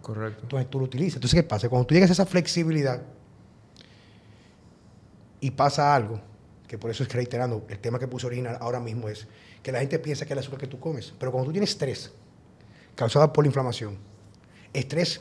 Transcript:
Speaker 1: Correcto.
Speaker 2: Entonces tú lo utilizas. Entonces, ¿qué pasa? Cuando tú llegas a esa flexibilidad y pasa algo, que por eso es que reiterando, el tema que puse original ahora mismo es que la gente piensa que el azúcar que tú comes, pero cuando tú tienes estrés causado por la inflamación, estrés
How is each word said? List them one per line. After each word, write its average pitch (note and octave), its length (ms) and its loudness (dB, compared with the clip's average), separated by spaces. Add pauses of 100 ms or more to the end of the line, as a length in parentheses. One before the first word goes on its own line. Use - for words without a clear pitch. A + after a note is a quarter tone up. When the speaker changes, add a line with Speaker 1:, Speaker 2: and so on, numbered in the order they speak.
Speaker 1:
Correcto. G#2+ 400 -8
Speaker 2:
Entonces B2+ 280 -4
tú C3+ 80 -4
lo C3 80 0
utilizas. C#3 300 -2
Entonces, B2+ 220 4
¿qué E3+ 80 8
pasa? A#2 220 0
Cuando B2 180 4
tú D3+ 80 4
llegas F3+ 160 10
a F3+ 40 6
esa F#3 120 4
flexibilidad D#3+ 760 0 (2500)
y C3+ 100 -2
pasa C#3+ 440 4
algo, A2 260 0 (460)
que G#2+ 120 -14
por A2+ 120 -6
eso A2+ 120 -4
es B2+ 60 0
que - 80 -6
reiterando, A#2+ 520 -2
el G#2 100 -12
tema A#2 200 -4
que B2+ 100 -6
puse B2+ 180 -8
original B2 340 -6
ahora B2 200 -4
mismo A2+ 280 -6
es G#2 180 -10 (360)
que C3 100 -6
la B2 80 -2
gente C3+ 180 -2
piensa C#3 280 -4
que - 60 -8
el C#3 60 -2
azúcar C3 200 -8
que C3+ 80 -8
tú B2 140 -12
comes, D#3 380 -8
pero C3 140 -4
cuando B2+ 140 0
tú D#3 60 -4
tienes G3+ 180 0
estrés - 420 -4 (800)
causado D3 380 4
por D3+ 120 4
la C#3+ 40 4
inflamación, A#2 500 -2 (720)
estrés D#3 480 -2